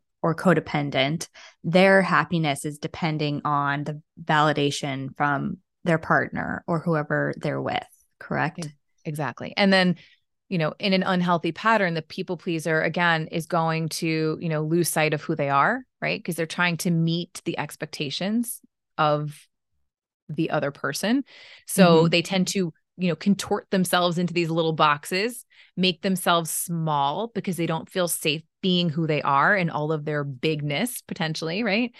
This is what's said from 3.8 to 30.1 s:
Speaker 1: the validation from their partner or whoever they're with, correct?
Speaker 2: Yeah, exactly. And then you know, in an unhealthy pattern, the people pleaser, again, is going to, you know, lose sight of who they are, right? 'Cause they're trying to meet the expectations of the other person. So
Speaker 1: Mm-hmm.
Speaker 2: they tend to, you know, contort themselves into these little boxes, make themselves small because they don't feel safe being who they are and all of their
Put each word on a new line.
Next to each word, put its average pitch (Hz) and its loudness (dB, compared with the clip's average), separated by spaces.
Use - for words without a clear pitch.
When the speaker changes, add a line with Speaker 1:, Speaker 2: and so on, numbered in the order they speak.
Speaker 1:
the 151 -8
validation 143 0
from 143 -2
their 165 2
partner - -2
or 165 -2
whoever 147 -2
they're 139 -4
with, - -4
correct? 143 -4
Speaker 2:
Yeah, 156 -8
exactly. 147 -8
And 196 4
then 180 4
you 175 0
know, 156 0
in 196 0
an 190 2
unhealthy 175 0
pattern, 196 0
the 160 -4
people 185 -8
pleaser, 165 -2
again, 170 2
is 165 -4
going 160 0
to, 160 -2
you 170 -4
know, 156 0
lose 160 2
sight 156 2
of 151 0
who 170 -4
they 143 0
are, 175 2
right? 180 -4
'Cause 170 -6
they're 165 -4
trying 175 0
to 170 0
meet 165 0
the - -4
expectations 170 -6
of 151 0
the 156 -4
other 143 -2
person. 208 -2
So 170 8
Speaker 1:
Mm-hmm. 170 6
Speaker 2:
they 165 4
tend 185 0
to, 180 -2
you 180 -2
know, 156 0
contort 202 -2
themselves 180 2
into 175 0
these 165 0
little 165 0
boxes, 165 0
make 180 0
themselves 180 0
small 160 -2
because 185 -4
they 165 -2
don't 160 -4
feel 180 -2
safe 160 -2
being 175 2
who 156 -2
they 151 0
are 143 4
and 175 0
all 151 -2
of 151 -4
their 151 -4